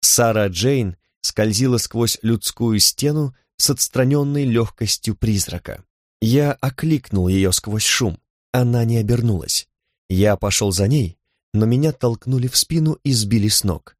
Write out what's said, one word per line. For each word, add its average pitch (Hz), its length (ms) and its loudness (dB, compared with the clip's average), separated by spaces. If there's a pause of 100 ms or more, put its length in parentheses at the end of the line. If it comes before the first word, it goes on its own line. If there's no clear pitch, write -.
Сара 107 480 2
Джейн 101 480 -2 (240)
скользила 113 580 0
сквозь 117 440 -2
людскую 113 580 0
стену 147 560 0 (200)
с - 140 0
отстранённой 143 760 0
лёгкостью 113 720 -2
призрака. - 680 -4 (360)
Я 139 320 2
окликнул 135 760 -2
её 95 240 2
сквозь 107 320 -4
шум. 98 340 -2 (340)
Она 120 320 2
не 113 140 0
обернулась. 113 680 -2 (400)
Я 98 280 2
пошёл 101 360 -2
за 98 160 0
ней, 120 280 0 (380)
но 107 100 2
меня 131 280 2
толкнули 123 540 -2
в 123 100 -2
спину 156 460 0
и 135 120 0
сбили 107 340 2
с - 160 0
ног. 87 360 -4